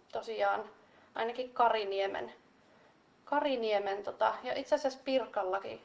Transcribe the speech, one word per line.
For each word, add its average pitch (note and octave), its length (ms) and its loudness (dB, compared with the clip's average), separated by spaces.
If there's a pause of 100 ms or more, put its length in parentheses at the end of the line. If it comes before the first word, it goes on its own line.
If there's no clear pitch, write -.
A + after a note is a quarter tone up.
(120)
tosiaan, G#3+ 520 0 (500)
ainakin A#3+ 360 -4
Kariniemen, G3+ 800 2 (920)
Kariniemen A#3+ 800 0
tota, A3 400 0
ja B3+ 160 -4
itse C#4 160 -2
asiassa C4+ 300 0
Pirkallakin. A3 800 -2